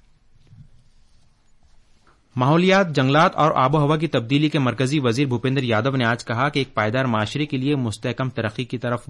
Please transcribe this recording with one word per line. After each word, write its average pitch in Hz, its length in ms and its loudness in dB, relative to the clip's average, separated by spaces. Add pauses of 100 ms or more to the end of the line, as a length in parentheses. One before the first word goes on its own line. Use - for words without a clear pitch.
(2250)
ماحولیات، 170 600 2
جنگلات 143 400 2
اور 151 200 2
آب 135 200 2
و - 20 2
ہوا 151 200 2
کی 156 100 -4
تبدیلی 143 420 0
کے 151 100 0
مرکزی 131 400 0
وزیر 127 280 0
بھوپیندر 131 360 -2
یادو 117 260 0
نے 131 160 0
آج 117 200 -2
کہا 123 240 -2
کہ 147 100 -2
ایک 131 140 -4
پائیدار 110 320 0
معاشرے 117 400 -2
کے 139 120 -4
لیے 135 180 0
مستحکم 127 540 -4
ترقی 117 360 -6
کی 127 120 -8
طرف 120 320 -6